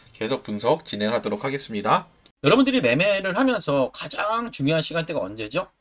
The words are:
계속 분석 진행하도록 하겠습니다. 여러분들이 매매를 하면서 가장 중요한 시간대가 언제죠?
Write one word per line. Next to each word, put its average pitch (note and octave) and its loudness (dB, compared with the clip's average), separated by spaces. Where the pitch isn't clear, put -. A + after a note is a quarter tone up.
계속 A#2+ -2
분석 A#2+ 0
진행하도록 G#2+ -2
하겠습니다. C3+ 0
여러분들이 B3+ 4
매매를 F#3+ 2
하면서 E3+ 2
가장 A3 -4
중요한 D3+ 0
시간대가 D#3+ -4
언제죠? G#2+ -6